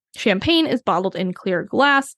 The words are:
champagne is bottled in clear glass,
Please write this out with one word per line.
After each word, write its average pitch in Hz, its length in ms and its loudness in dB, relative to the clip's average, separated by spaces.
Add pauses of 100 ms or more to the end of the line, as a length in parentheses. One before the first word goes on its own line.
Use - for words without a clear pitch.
(160)
champagne 294 520 2
is - 160 -4
bottled 185 320 0
in 180 180 -4
clear 180 300 -4
glass, 277 540 0